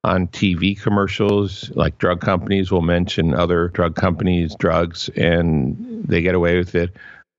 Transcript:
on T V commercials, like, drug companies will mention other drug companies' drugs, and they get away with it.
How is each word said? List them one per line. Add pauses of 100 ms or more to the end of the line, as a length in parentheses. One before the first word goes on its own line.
on
T
V
commercials,
like,
drug
companies
will
mention
other
drug
companies'
drugs,
and
they
get
away
with
it. (480)